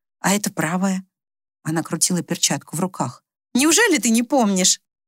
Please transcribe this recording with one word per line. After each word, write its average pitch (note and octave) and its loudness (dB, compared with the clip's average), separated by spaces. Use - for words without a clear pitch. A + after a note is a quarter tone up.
а F#3 2
это G#3 -2
правая». F#3 -2
Она D#3 -2
крутила E3+ -2
перчатку - -4
в E3 -4
руках. F3+ -6
«Неужели D#4 4
ты A#3 0
не A#3 2
помнишь?» G3+ 2